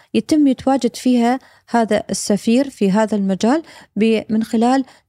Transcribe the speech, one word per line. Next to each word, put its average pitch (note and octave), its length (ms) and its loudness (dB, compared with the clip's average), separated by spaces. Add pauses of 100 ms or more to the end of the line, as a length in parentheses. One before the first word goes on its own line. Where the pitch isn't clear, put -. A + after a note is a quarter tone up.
(140)
يتم D4 340 2
يتواجد B3+ 480 0
فيها B3 440 0 (300)
هذا A3 400 0
السفير A#3 600 0
في G3 220 0
هذا G#3+ 260 0
المجال G#3 460 0 (320)
ب-، A3 340 2
من A3 140 0
خلال B3 420 0 (240)